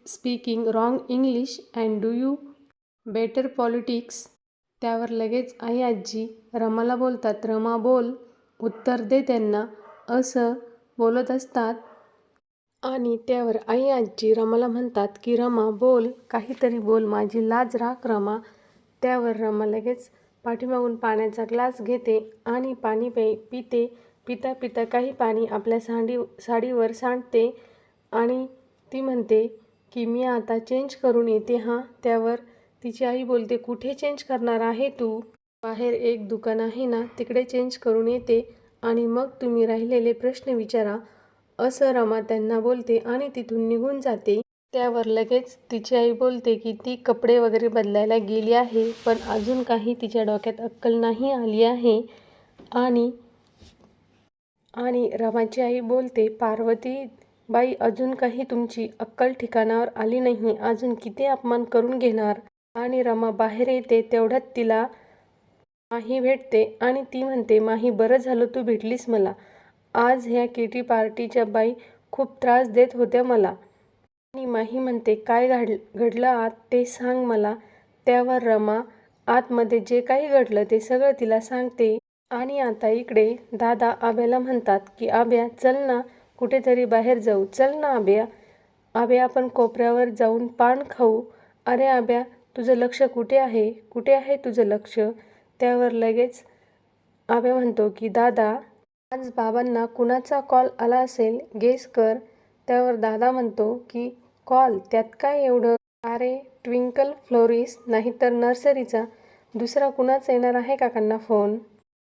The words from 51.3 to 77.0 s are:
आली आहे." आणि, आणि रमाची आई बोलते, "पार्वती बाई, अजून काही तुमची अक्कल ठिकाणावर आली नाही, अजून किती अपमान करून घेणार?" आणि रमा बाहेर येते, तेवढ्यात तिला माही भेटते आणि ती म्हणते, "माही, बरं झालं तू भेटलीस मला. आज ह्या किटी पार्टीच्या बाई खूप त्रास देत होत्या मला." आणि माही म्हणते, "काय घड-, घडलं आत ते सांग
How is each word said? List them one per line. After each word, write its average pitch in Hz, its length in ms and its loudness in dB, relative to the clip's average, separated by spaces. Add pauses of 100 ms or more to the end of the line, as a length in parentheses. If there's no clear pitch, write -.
आली 226 320 2
आहे." 233 380 2 (760)
आणि, 247 340 2 (1600)
आणि 247 360 -2 (100)
रमाची 226 420 -2
आई 247 200 0
बोलते, 240 500 0
"पार्वती 226 720 -2 (440)
बाई, 247 300 2
अजून 254 360 -2
काही 247 280 -2
तुमची 233 440 -4 (120)
अक्कल 247 340 -2
ठिकाणावर 233 640 0
आली 226 240 -2
नाही, 226 380 0
अजून 226 360 -2
किती 233 320 -6
अपमान 247 400 0
करून 240 340 0
घेणार?" 214 400 0 (360)
आणि 247 280 -2
रमा 226 280 0
बाहेर 220 360 0
येते, 240 340 2 (100)
तेवढ्यात 233 300 2 (140)
तिला 226 300 2 (1080)
माही 233 280 -4
भेटते 254 440 2 (180)
आणि 254 200 0 (120)
ती 254 100 -4
म्हणते, 226 360 2
"माही, 226 320 0
बरं 220 260 4
झालं 247 280 0 (100)
तू 262 80 -2
भेटलीस 226 460 -2
मला. 196 240 2 (600)
आज 240 320 2
ह्या 240 200 0
किटी 240 340 -6
पार्टीच्या 226 640 0
बाई 220 280 0 (400)
खूप - 280 -6
त्रास 247 280 4
देत 247 260 4
होत्या 240 280 2
मला." 233 300 2 (800)
आणि 262 120 -10
माही 233 340 -4
म्हणते, 233 380 0
"काय 240 300 2
घड-, 240 300 0 (180)
घडलं 233 320 0
आत 226 240 2 (200)
ते 247 140 4
सांग 247 400 -2